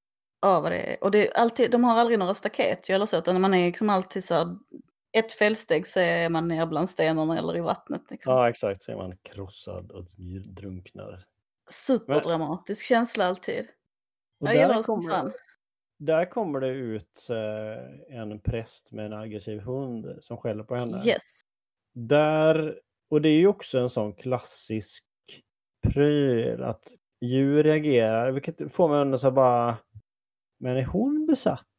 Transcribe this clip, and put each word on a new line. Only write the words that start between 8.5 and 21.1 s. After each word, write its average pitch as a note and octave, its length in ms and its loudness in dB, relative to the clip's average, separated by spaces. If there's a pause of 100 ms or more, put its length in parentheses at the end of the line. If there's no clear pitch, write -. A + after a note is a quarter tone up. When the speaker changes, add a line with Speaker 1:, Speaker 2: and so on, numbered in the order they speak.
Speaker 2:
så - 80 -12
är A2 40 -8
man F#2 220 -10
krossad F#2+ 760 -16
och F#2+ 140 -16 (500)
drunknar. F#2+ 680 -16 (460)
Speaker 1:
Superdramatisk E3 1200 -2
Speaker 2:
Men B3 60 4
Speaker 1:
känsla A3+ 280 0
alltid. F#3+ 400 -4 (720)
Speaker 2:
Och D3 80 -4
Speaker 1:
Jag A3 80 2
gillar - 120 6
Speaker 2:
där A#3+ 80 4
Speaker 1:
det A3 80 0
som G#3+ 180 -2
Speaker 2:
kommer, E3+ 120 -4
Speaker 1:
fan. F3+ 180 -2 (680)
Speaker 2:
där D#3+ 260 0
kommer F3 340 -4
det C3 100 -2
ut, A#2+ 600 -8
eh, A2+ 920 -8
en G#2+ 200 -10
präst - 520 -8
med G#2+ 140 -10
en G#2+ 80 -10
aggressiv G#2+ 460 -10
hund B2 600 -8
som - 160 -14
skäller G#2+ 260 -6
på B2+ 120 -8
henne. B2 300 -6
Speaker 1:
Yes. - 360 -2 (520)